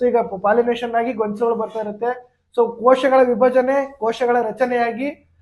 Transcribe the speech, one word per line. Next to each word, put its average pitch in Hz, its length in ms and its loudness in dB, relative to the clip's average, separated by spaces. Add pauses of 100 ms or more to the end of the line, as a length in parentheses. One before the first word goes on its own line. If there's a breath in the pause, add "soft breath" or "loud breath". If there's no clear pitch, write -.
so 247 80 0
ಈಗ 233 80 2
ಪಾಲಿನೇಷನ್ 226 760 0
ಆಗಿ 233 180 0
ಗೊಂಚಲುಗಳು 220 420 -2
ಬರ್ತಾ 220 260 -6
ಇರುತ್ತೆ. 233 540 -8 (240)
So 226 260 -2
ಕೋಶಗಳ 262 380 6
ವಿಭಜನೆ, 254 760 2
ಕೋಶಗಳ 240 420 0
ರಚನೆಯಾಗಿ 240 880 -4 (120)